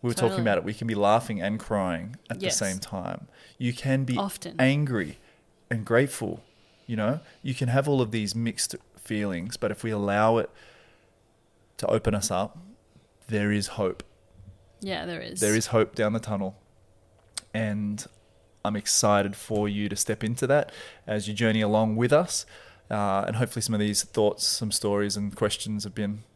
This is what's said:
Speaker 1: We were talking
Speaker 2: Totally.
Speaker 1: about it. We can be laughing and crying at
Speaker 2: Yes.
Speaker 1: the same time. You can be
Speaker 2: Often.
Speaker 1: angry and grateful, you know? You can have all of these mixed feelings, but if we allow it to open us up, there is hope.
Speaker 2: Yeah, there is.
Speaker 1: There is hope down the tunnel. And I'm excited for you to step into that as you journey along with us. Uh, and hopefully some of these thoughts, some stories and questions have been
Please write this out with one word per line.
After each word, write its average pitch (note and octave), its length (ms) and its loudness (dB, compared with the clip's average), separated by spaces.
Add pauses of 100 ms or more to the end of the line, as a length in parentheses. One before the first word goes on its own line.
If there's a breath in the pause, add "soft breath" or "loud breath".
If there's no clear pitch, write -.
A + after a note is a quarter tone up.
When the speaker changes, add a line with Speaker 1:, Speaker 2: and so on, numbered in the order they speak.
Speaker 1:
We B2 80 -2
were A#2 60 0
talking A#2 160 2
Speaker 2:
Totally. A#2 120 0
Speaker 1:
about G#2 160 4
it. E2 60 -2
We G#2 100 -4
can A2+ 140 -6
be A2 80 -2
laughing G#2 440 4
and G#2 200 -2
crying F#2 560 -2 (120)
at C#3 140 -6
Speaker 2:
Yes. F#3 160 -2
Speaker 1:
the A2 80 -2
same F#2+ 140 -4
time. F2 480 -8 (300 loud breath)
You B2 140 -2
can C3+ 320 0
be B2 120 0
Speaker 2:
Often. F#3+ 420 -4
Speaker 1:
angry C3 600 2 (520 soft breath)
and A2 140 -2
grateful, A#2 580 2 (440)
you A#2 100 -4
know? A2 240 0 (220 loud breath)
You C3+ 120 -4
can B2+ 140 -2
have C3+ 200 2
all C#3 120 4
of A#2 100 2
these G#2 240 -2
mixed A#2 400 -2 (240)
feelings, G2+ 580 -4
but G#2+ 140 -2
if G2+ 140 -8
we A#2 80 -2
allow G#2 460 4
it - 120 -2 (1300 soft breath)
to - 100 -6
open A2 280 2
us G2+ 180 -2
up, G2 260 -2 (680)
there G#2 240 2
is G2+ 160 0
hope. G2 340 -2 (760)
Speaker 2:
Yeah, F#3+ 260 -6
there E3+ 140 -8
is. - 180 -10
Speaker 1:
There G#2+ 160 4
is A2+ 140 2
hope A2 260 2
down G#2+ 200 0
the A2+ 60 -2
tunnel. G2+ 380 -6 (960)
And G#2 500 -2 (600)
I'm G#2 120 0
excited G2+ 600 4
for G#2 320 0
you G#2 200 -2
to G2 80 -4
step - 280 -2
into A#2 240 -2
that C#3+ 240 2 (340 loud breath)
as G#2+ 220 -2
you G#2+ 60 -4
journey A2 260 2
along G#2+ 360 4
with A#2 160 2
us. E3 320 2 (460 loud breath)
Uh, G2+ 360 0
and A2+ 100 -4
hopefully A#2 260 -2
some A2+ 120 0
of G#2 60 2
these G#2 220 2
thoughts, - 440 2
some - 260 -2
stories G2+ 440 0
and G#2 200 -4
questions G#2 480 -2
have G#2 100 -10
been G#2 300 -4 (120)